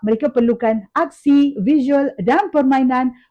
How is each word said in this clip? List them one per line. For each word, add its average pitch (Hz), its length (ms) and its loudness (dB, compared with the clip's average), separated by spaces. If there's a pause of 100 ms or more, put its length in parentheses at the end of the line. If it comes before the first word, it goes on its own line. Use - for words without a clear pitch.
mereka 220 260 -2
perlukan 233 640 -2
aksi, 285 640 0
visual 277 600 0
dan 294 260 0
permainan 262 640 0 (200)